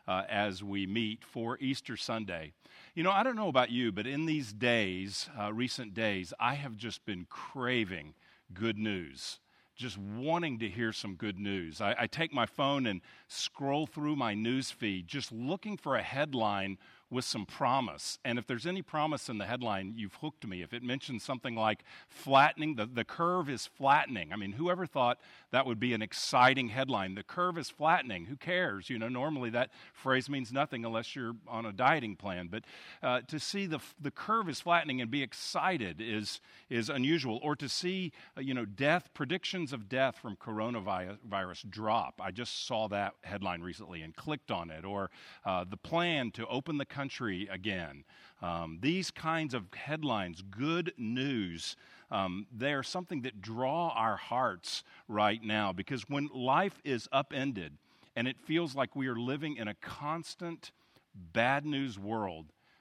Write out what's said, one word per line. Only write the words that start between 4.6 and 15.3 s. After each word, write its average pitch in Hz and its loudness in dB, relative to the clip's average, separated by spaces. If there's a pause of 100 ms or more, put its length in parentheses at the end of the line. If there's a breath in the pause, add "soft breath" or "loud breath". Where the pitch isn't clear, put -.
uh, 104 -2
recent 117 -4
days, 98 0
I 123 2
have 139 -6
just 107 -8
been 90 -4
craving 107 -2 (380 soft breath)
good 104 -2
news, 90 -4 (380 soft breath)
just 120 -8
wanting 127 -2
to 110 -2
hear 113 0
some 98 -6
good 95 -4
news. 95 -2
I, 107 4
I 117 2
take 160 -2
my 120 4
phone 139 2
and 95 0 (280 loud breath)
scroll 139 -2
through 151 -2
my 117 2
news 120 0
feed, 95 -2
just 131 -6